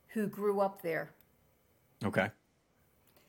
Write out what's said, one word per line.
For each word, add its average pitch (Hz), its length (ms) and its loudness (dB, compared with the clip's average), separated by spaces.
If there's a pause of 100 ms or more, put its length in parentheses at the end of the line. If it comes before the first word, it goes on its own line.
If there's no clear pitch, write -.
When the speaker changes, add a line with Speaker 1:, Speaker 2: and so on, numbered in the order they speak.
Speaker 1:
who 214 180 -2
grew 202 340 0
up 196 220 0
there. 160 300 -4 (920)
Speaker 2:
Okay. 101 260 2 (1000)